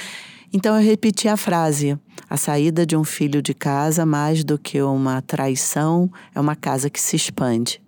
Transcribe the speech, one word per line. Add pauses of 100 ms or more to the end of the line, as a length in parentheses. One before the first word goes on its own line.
(520)
Então
eu
repeti
a
frase: (320)
"A
saída
de
um
filho
de
casa,
mais
do
que
uma
traição, (240)
é
uma
casa
que
se
expande